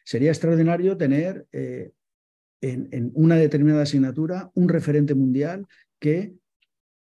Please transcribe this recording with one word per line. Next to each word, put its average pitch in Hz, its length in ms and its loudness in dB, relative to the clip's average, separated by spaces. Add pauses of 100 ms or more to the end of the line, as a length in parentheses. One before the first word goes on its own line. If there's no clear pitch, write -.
Sería 135 260 0
extraordinario 165 680 0
tener, 165 560 -2
eh, 127 400 -10 (680)
en, 131 320 -6
en 120 220 -4
una 160 220 4
determinada 151 460 2
asignatura 151 720 -2
un 180 140 2
referente 147 460 0
mundial 139 520 -2 (320)
que 180 360 -2 (680)